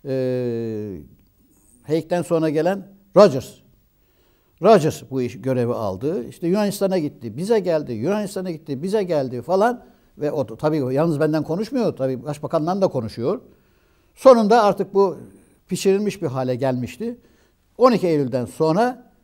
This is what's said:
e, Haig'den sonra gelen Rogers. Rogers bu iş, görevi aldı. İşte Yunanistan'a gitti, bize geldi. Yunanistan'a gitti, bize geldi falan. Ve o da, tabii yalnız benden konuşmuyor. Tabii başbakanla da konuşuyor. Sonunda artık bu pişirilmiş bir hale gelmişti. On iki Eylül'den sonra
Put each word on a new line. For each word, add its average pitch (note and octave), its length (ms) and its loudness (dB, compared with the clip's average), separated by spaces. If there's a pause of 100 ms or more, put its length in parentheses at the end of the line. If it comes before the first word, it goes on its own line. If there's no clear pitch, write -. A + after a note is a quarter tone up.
e, C3+ 80 -4 (1700)
Haig'den E3 380 -2
sonra D#3+ 280 0
gelen E3+ 380 -2 (280)
Rogers. E3 380 6 (1080)
Rogers D#3+ 500 6
bu C3 100 -2
iş, A2 200 -6
görevi B2 320 -2
aldı. A2+ 540 -4
İşte E3 200 -8
Yunanistan'a G3 500 0
gitti, A#2+ 400 -6
bize G#3 220 0
geldi. D#3 340 -2
Yunanistan'a F#3 580 -4
gitti, D3 320 -8
bize G3+ 200 -2
geldi C3+ 380 -2
falan. G3 440 0 (320)
Ve D3 140 -4
o B2+ 180 -4
da, A2+ 80 -12
tabii D3 360 -2
yalnız D3+ 260 0
benden D3+ 240 0
konuşmuyor. G#3+ 540 -4
Tabii C3 260 -4
başbakanla D#3 580 -2
da F#3 60 2
konuşuyor. B2+ 540 -4 (760)
Sonunda A#3 480 6
artık G3 300 0
bu F#3 240 2 (500)
pişirilmiş G3 540 0
bir E3 60 -4
hale B2+ 280 -2
gelmişti. C3 640 -4 (600)
On B3 140 6
iki F#3 160 0
Eylül'den C3 380 0
sonra G3 680 -2 (120)